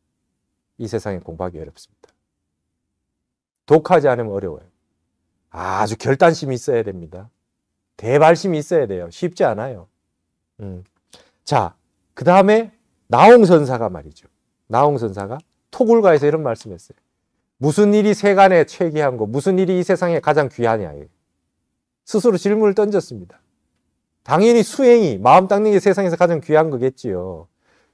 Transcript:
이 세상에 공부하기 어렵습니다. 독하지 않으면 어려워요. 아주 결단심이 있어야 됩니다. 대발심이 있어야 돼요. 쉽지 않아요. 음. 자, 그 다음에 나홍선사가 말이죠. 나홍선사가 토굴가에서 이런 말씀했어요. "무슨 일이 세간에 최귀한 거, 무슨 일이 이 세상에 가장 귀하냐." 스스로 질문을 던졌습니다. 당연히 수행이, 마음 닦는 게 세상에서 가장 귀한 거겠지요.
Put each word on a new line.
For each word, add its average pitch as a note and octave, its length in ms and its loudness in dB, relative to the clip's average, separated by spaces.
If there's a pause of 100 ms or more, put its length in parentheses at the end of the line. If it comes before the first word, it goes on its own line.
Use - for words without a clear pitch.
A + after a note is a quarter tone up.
(800)
이 A2+ 60 -10
세상에 G#2 320 -8
공부하기 E2+ 400 -12
어렵습니다. - 500 -20 (1600)
독하지 D3+ 420 2
않으면 A#2+ 240 -4
어려워요. G2 320 -10 (840)
아주 F#2+ 460 -6
결단심이 C#3 580 0
있어야 A#2 280 -4
됩니다. F#2 460 -14 (680)
대발심이 D#3+ 600 2
있어야 D3+ 300 -2
돼요. F2 240 -8
쉽지 F3 340 -6
않아요. A2+ 440 -6 (720)
음. F#2 240 -16 (600)
자, G#2+ 300 -4 (400)
그 - 100 -12
다음에 G3 480 2 (360)
나홍선사가 D3+ 800 6
말이죠. D#2 400 -18 (400)
나홍선사가 A#2 720 -4 (320)
토굴가에서 G3+ 560 2
이런 D#3 160 -2
말씀했어요. A2 540 -12 (640)
"무슨 G3+ 340 2
일이 G#3 220 2
세간에 F#3+ 500 4
최귀한 D3+ 520 -4
거, A2 100 -4
무슨 C#3+ 320 -2
일이 F#3 200 0
이 F3+ 40 -2
세상에 F3 380 -2
가장 D3 300 0
귀하냐." A2 440 -4 (1080)
스스로 G#3+ 320 0
질문을 G#3 380 0
던졌습니다. G3 640 -6 (840)
당연히 G#3+ 400 2
수행이, A#3 560 2
마음 D3+ 300 4
닦는 G#3 240 0
게 F#3+ 80 2
세상에서 F#3 360 -2
가장 E3+ 240 0
귀한 D#3 300 0
거겠지요. F#2+ 800 -8 (460)